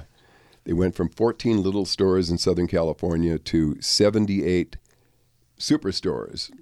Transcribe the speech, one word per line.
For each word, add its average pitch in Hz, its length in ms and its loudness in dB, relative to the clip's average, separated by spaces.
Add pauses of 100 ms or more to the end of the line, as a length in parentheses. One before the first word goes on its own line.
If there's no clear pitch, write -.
(640)
they 87 100 -4
went 90 220 0
from 87 140 -2
fourteen 113 520 0
little 98 240 0
stores 92 460 2
in 87 80 0
Southern 87 280 2
California 82 720 0
to 78 440 0
seventy-eight 98 960 0 (840)
superstores, 92 880 -4 (120)